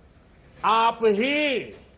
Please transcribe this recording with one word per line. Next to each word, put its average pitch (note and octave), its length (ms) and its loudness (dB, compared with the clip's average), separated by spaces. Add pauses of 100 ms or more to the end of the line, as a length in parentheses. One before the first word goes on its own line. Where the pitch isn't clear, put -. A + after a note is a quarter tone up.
(640)
आप A3+ 380 2
ही B3+ 680 0 (240)